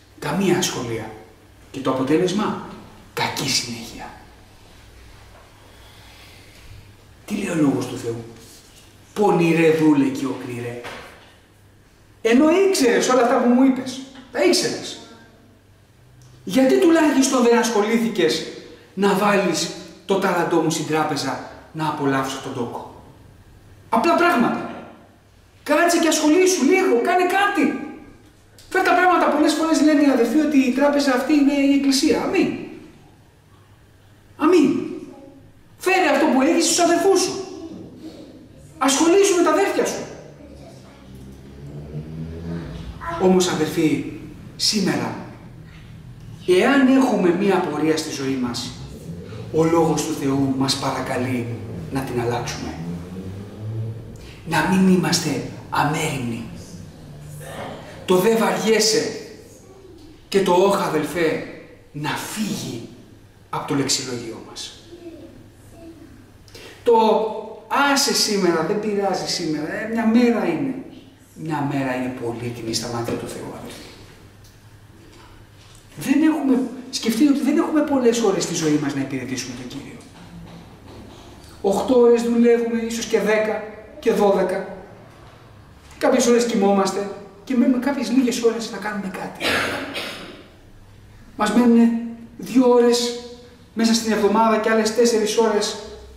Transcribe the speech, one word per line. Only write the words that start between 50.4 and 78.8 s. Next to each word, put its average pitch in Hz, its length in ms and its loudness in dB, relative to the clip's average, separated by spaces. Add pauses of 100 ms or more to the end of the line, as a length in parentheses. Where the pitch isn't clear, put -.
μας 135 180 0
παρακαλεί 127 720 -4 (460)
να 131 80 -4
την 123 200 -4
αλλάξουμε. - 540 -6 (1700)
Να 160 220 0
μην 190 240 6
είμαστε 151 560 0 (200)
αμέριμνοι. 135 760 -2 (1600)
Το 185 120 2
"δε 226 200 4
βαριέσαι" 208 840 0 (1080)
και 196 140 2
το 185 100 2
"όχ, 196 300 4
αδελφέ", 156 640 -2 (460)
να 147 160 -8
φύγει 135 800 -8 (640)
από - 180 -8
το 147 60 -2
λεξιλόγιο 120 720 -4
μας. - 300 -16 (2000)
Το 240 80 4 (1000)
"άσε 247 220 0
σήμερα, 175 520 0
δεν 208 140 -2
πειράζει 196 480 -2
σήμερα, 160 460 -4
ε, 214 180 -8
μια 226 140 -2
μέρα 226 400 4
είναι". 139 280 -2 (600)
Μια 151 380 -6
μέρα 135 220 -2
είναι 127 200 -6 (100)
πολύτιμη 113 500 -8
στα - 200 -6
μάτια 117 200 -4
του - 140 -8
Θεού, - 300 -12
αδελφοί. - 300 -16 (2000)
Δεν 294 260 2
έχουμε, 269 380 2 (300)
σκεφτείτε 277 400 2
ότι - 100 2
δεν 294 160 0
έχουμε 320 240 2
πολλές 247 400 2
ώρες 190 220 2
στη 170 120 -6
ζωή 151 280 2